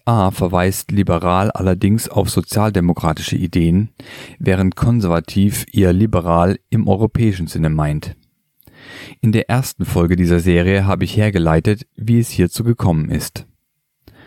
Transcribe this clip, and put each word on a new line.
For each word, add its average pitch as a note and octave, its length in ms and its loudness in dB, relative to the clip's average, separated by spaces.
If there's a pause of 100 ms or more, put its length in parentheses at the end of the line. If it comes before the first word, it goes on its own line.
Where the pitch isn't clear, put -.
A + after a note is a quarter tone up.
A G#2+ 240 2
verweist F#2 600 -2
liberal F2+ 580 0
allerdings F#2+ 580 0
auf F#2+ 220 -2
sozialdemokratische F2 1040 -2
Ideen, F2+ 540 0 (480)
während F#2+ 380 0
konservativ G2 960 0
eher F#2 200 4
liberal F2+ 680 2 (100)
im A2+ 180 0
europäischen G2 600 0
Sinne D#2+ 240 -2
meint. D2+ 440 -4 (1040)
In A2 120 2
der G#2+ 180 0
ersten B2 360 -2
Folge F2 300 2
dieser F2 240 4
Serie F2+ 460 2
habe F#2+ 200 0
ich - 120 -6
hergeleitet, G2 760 2
wie A#2 240 0
es A2+ 100 -2
hierzu - 340 -2
gekommen A#2 460 0
ist. - 380 -6 (800)